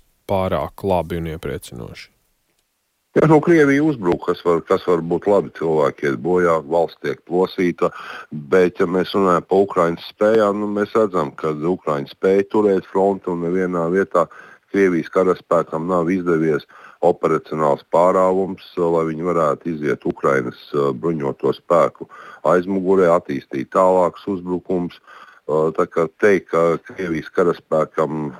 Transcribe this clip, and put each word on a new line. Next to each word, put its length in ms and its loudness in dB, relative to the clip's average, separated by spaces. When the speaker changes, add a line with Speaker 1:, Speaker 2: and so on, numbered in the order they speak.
Speaker 1:
pārāk 560 -2
labi 340 -2
un 140 -6
iepriecinoši. 760 -12
Speaker 2:
Jā, 100 4
nu, 160 6
Krievija 400 4
uzbruk, 460 -2
kas 180 -4
var, 160 2
kas 240 -2
var 160 2
būt 240 -4
labi, 320 2
cilvēki 480 0
iet 160 -2
bojā, 400 2
valsts 400 -2
tiek 240 -6
plosīta, 640 -2
bet, 480 2
ja 80 2
mēs 320 -2
runājam 320 2
pa 140 4
Ukrainas 480 -2
spējām, 500 2
nu, 80 -4
mēs 240 -4
redzam, 400 0
ka 220 -4
Ukraina 360 -4
spēja 400 2
turēt 400 2
fronti, 460 -2
un 140 -4
nevienā 420 -2
vietā 380 0
Krievijas 400 2
karaspēkam 800 -2
nav 240 0
izdevies 540 0
operacionāls 880 0
pārāvums, 760 0
lai 320 0
viņi 160 -6
varētu 480 -2
iziet 320 -4
Ukrainas, 640 -2
eh, 240 0
bruņoto 640 -4
spēku 480 0
aizmugurē, 640 2
attīstīt 640 -4
tālākus 560 2
uzbrukums. 720 -6
Eh, 240 2
tā 160 0
kā 160 0
teikt, 300 2
ka 340 2
Krievijas 480 -6
karaspēkam 1080 -2